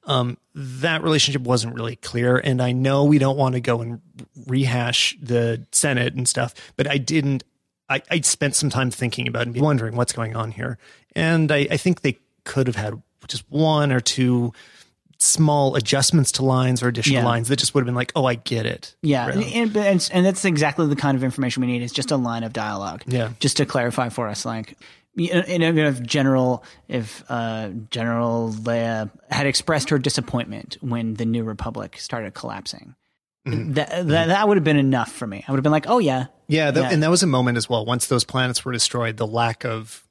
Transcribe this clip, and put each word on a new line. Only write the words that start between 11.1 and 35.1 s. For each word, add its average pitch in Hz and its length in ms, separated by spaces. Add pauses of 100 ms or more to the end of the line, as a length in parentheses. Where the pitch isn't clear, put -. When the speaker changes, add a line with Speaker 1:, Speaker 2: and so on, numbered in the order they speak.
Speaker 1:
And 160 380
I, 143 180
I 160 60
think 180 240
they 135 180 (260)
could 135 220
have 113 100
had 104 240 (280)
just - 200
one 147 440
or 127 80
two 123 520 (680)
small 147 580
adjustments 135 560
to 131 120
lines 127 380
or 123 60
additional 123 340
Speaker 2:
Yeah. - 40
Speaker 1:
lines 117 220
that 135 80
just - 180
would 143 60
have 123 60
been 123 80
like, 123 200
"Oh, 135 120
I 123 80
get 113 320
it." - 360
Speaker 2:
Yeah. 139 260
Speaker 1:
Really. - 260
Speaker 2:
And, 226 220
and, 196 360
and 185 140
that's 190 180
exactly 156 420
the 143 100
kind 139 200
of 127 80
information 127 380
we 123 60
need, 123 140
is 117 100
just 131 180
a 151 60
line 117 280
of 113 80
dialogue. 104 540
Speaker 1:
Yeah. 123 240 (100)
Speaker 2:
Just 143 160
to 147 100
clarify 120 440
for 117 180
us, 104 160
like, 113 320 (400)
y-, 170 160
and, 175 320
and 165 140
if 143 240
General, 131 600 (260)
if, 113 420
uh, 113 400 (200)
General 117 600
Leia 113 580 (200)
had 143 160
expressed 147 440
her 147 80
disappointment 123 840
when 117 320
the 113 100
New 113 200
Republic 110 540
started 107 360
collapsing, - 600 (520)
Speaker 1:
Mm-hmm. 139 280
Speaker 2:
that, 147 160
that, 165 160
Speaker 1:
Mm-hmm. - 20 (200)
Speaker 2:
that 202 200
would 202 80
have 170 80
been 151 120
enough 135 360